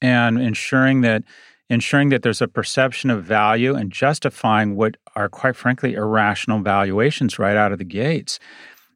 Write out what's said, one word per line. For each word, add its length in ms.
and 380
ensuring 600
that, 200
ensuring 380
that 140
there's 200
a 60
perception 600
of 140
value 540
and 160
justifying 840
what 220
are, 140
quite 260
frankly, 400
irrational 640
valuations 800
right 180
out 140
of 80
the 60
gates. 560